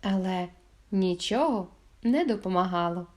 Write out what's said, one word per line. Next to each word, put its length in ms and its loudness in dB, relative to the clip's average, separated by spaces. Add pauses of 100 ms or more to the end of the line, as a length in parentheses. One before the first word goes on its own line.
Але 440 0 (420)
нічого 760 0 (340)
не 220 2
допомагало. 800 0 (100)